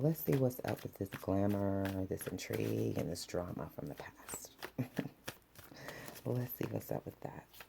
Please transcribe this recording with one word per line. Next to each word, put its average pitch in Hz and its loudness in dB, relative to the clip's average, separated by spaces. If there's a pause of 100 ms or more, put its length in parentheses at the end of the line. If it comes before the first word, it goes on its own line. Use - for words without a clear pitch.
let's 156 4
see - 2
what's 131 6
up - 0
with 113 -6
this 98 -2 (100)
glamour, 98 4 (220)
this 95 -2
intrigue, 110 2
and - 2
this 85 -2
drama 87 -2
from - -6
the 71 -6
past. - -10 (280)
<laughs> 120 2 (1400)
Let's 123 0
see - 0
what's 110 -2
up 110 0
with - -10
that. - -8 (240)